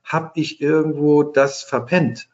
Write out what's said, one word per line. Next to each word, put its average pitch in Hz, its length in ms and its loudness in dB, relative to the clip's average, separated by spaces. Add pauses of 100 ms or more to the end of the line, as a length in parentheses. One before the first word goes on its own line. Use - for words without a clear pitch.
hab 160 340 -6
ich 151 240 -6
irgendwo 147 640 2
das 139 400 0
verpennt? 123 720 -2